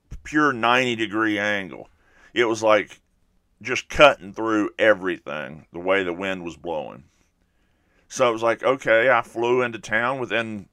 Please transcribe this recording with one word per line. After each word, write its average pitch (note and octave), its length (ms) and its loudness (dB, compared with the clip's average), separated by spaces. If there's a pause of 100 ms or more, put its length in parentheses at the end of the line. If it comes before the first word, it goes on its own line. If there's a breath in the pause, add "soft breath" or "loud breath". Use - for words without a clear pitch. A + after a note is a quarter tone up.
(240)
pure D3+ 280 2
ninety A#2+ 420 0
degree G#2+ 440 -2
angle. G2 500 -6 (460 soft breath)
It A#2 100 2
was A2 180 -2
like G#2+ 380 2 (640)
just A#2+ 260 -6
cutting B2+ 440 4
through G#2+ 460 -2
everything, E2 920 -2
the E2+ 60 -14
way F#2 240 0
the F2 100 -4
wind F#2+ 320 -8
was E2 120 -12
blowing. D2 480 -10 (1040)
So B2+ 200 0
it A#2 40 2
was A2+ 100 -4
like, A2+ 200 0
okay, A#2+ 480 2
I A#2 120 4
flew A#2+ 400 -2
into A#2 160 -6
town A#2+ 420 -4
within A2 520 -6